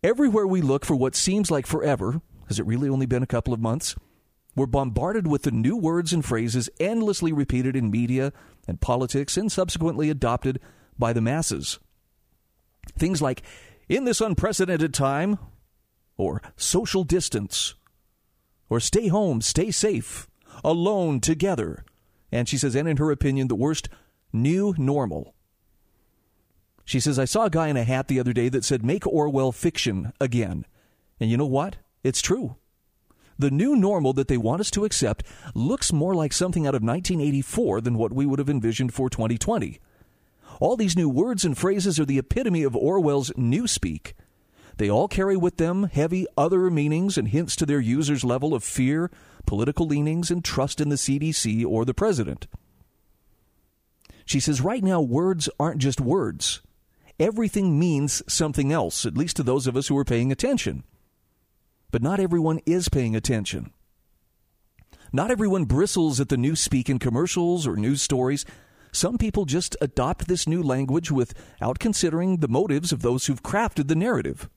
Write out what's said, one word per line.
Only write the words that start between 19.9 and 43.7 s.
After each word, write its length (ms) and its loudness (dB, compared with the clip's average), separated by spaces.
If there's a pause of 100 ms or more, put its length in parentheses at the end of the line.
'alone, 560 2
together.'" 640 0 (480)
And 160 0
she 100 -2
says, 160 0
"And 140 0
in 80 0
her 160 0
opinion, 380 0
the 60 0
worst 340 -2 (420)
new 460 2
normal." 580 -2 (1500)
She 160 -2
says, 180 0
"I 60 2
saw 180 0
a 60 2
guy 180 2
in 80 0
a 80 2
hat 240 0
the 140 0
other 100 0
day 160 2
that 160 0
said, 220 0
'Make 200 0
Orwell 460 2
fiction 720 -2
again.' 440 -2 (540)
And 100 0
you 60 2
know 100 2
what? 300 -2 (260)
It's 200 0
true. 340 -2 (840)
The 140 2
new 240 2
normal 380 4
that 160 0
they 80 2
want 240 0
us 100 -4
to 140 0
accept 400 0 (280)
looks 380 -2
more 240 2
like 160 0
something 340 0
out 100 0
of 60 0
nineteen 380 0
eighty-four 640 0
than 160 0
what 160 0
we 120 0
would 140 0
have 100 0
envisioned 440 0
for 160 -2
twenty 280 -2
twenty. 440 -2 (800)
All 160 2
these 180 2
new 140 4
words 340 0
and 140 0
phrases 420 0
are 60 2
the 140 0
epitome 440 0
of 140 0
Orwell's 540 2
newspeak. 840 -2 (640)